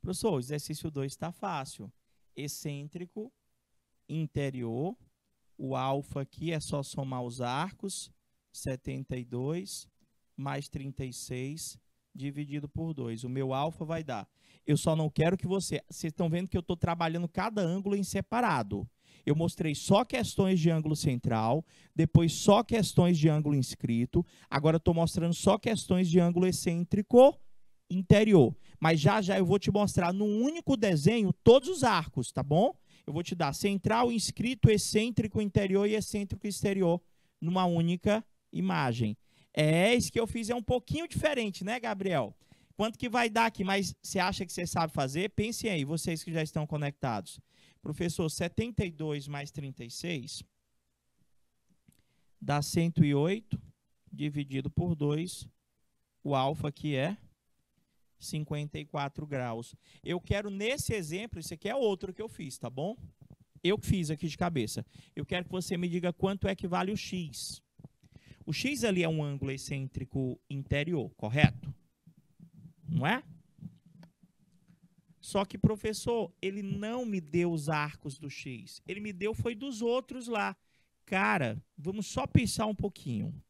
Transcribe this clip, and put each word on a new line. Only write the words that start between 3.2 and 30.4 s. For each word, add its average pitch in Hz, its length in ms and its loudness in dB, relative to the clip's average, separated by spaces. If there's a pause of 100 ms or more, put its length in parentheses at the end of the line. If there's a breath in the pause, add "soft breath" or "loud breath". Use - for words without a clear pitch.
interior, 139 880 -4 (600)
o 131 180 -6
alfa 139 480 -2
aqui 151 300 -6
é 156 80 -2
só 147 220 -4
somar 131 400 -6
os 120 180 -8
arcos, 156 720 -6 (400)
setenta 135 640 -8
e 123 80 -8
dois 139 640 -6 (480)
mais 139 320 -6
trinta 139 360 -8
e 127 80 -8
seis 131 680 -8 (360)
dividido 143 540 -6
por 165 240 -4
dois. 120 320 -6
O 127 40 -6
meu 131 240 -2
alfa 151 320 -2
vai 160 180 -4
dar. 120 260 -8 (380 soft breath)
Eu 147 100 4
só 160 200 2
não 156 120 0
quero 160 280 4
que - 100 -6
você... 185 420 -2
Vocês 165 240 -6
tão 170 160 0
vendo 175 200 -2
que - 80 -4
eu 175 60 0
tô 175 140 -2
trabalhando 170 520 0
cada 208 340 -2
ângulo 190 320 0
em 202 80 0
separado. 160 840 0 (380 soft breath)
Eu 147 100 2
mostrei 160 380 0
só 196 280 4
questões 202 560 2
de 165 120 6
ângulo 156 260 0
central, 123 680 0 (300 soft breath)
depois 160 380 6
só 208 320 6
questões 180 540 4
de 151 100 6
ângulo 151 260 4
inscrito, 123 680 0 (240 loud breath)
agora 147 280 4
eu 160 40 2
tô 175 140 2
mostrando 165 400 2
só 202 240 4
questões 185 500 2
de 165 100 8
ângulo 175 280 4
excêntrico 196 920 6 (500)
interior. 190 680 8 (240 soft breath)
Mas 160 180 4
já 160 220 4
já 190 160 0
eu 190 80 4
vou 185 140 4
te - 120 -2
mostrar 196 420 2
num 208 300 0